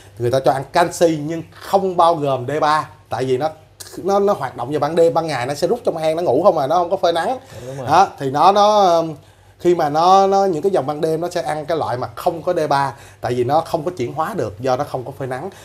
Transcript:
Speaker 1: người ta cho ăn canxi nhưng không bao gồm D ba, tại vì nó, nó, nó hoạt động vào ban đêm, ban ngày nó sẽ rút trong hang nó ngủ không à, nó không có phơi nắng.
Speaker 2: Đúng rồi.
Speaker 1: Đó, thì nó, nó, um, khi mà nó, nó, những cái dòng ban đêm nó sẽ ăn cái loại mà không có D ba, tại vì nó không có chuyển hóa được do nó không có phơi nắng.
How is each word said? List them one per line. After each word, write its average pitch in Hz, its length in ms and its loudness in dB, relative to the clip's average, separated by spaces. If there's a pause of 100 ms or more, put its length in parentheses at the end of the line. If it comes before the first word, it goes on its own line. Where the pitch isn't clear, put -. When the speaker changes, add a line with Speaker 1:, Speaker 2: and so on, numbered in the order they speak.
(180)
Speaker 1:
người 120 120 -2
ta 131 140 2
cho 147 80 4
ăn 135 200 -4
canxi 170 500 2
nhưng 160 280 -6
không 190 460 -2
bao 170 180 4
gồm 135 320 -2
D 135 40 -6 (100)
ba, 151 280 0 (200)
tại 120 160 -6
vì 127 140 0
nó, 151 100 -2 (480)
nó, 196 220 -2
nó 202 140 2
hoạt 135 240 -6
động 123 140 -8
vào 147 100 -2
ban 147 160 -2
đêm, 165 180 4
ban 165 120 0
ngày 127 200 -4
nó 143 80 -4
sẽ 170 120 -2
rút 226 180 -2
trong 180 120 -2
hang 160 200 0
nó 170 60 -4
ngủ 147 220 2
không 170 140 4
à, 135 80 0
nó 160 100 0
không 170 140 0
có 190 60 0
phơi 175 160 0
nắng. 190 260 -2 (280)
Speaker 2:
Đúng 135 100 -12
rồi. 127 100 -10
Speaker 1:
Đó, 170 220 6 (100)
thì 139 120 -4
nó, 156 220 4
nó, 202 440 4
um, 165 180 -2 (440)
khi 175 160 2
mà 165 140 0
nó, 185 380 6
nó, 196 180 2
những 160 180 -2
cái 196 100 0
dòng 143 140 0
ban 147 140 -6
đêm 160 200 -2
nó 175 100 -6
sẽ 170 120 -4
ăn 151 240 -6
cái 165 100 -2
loại 120 200 -4
mà 123 180 -6
không 170 280 -4
có 180 100 -2
D 170 60 -2 (100)
ba, 139 260 0 (260)
tại 123 140 -4
vì 123 100 0
nó 143 160 2
không 160 240 -4
có 175 120 -4
chuyển 123 180 -6
hóa 160 220 -4
được 104 240 -6
do 127 160 0
nó 143 80 -4
không 135 200 -8
có 139 140 -12
phơi 131 100 -8
nắng. 139 220 -10 (140)